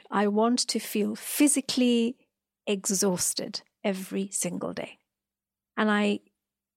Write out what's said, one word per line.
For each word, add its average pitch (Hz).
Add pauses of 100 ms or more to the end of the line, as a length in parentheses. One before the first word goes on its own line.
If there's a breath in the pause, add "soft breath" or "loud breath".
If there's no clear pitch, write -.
I 202
want 226
to 240
feel 214
physically 247 (520)
exhausted 190 (200)
every 196
single -
day. - (760)
And 214
I 208 (560)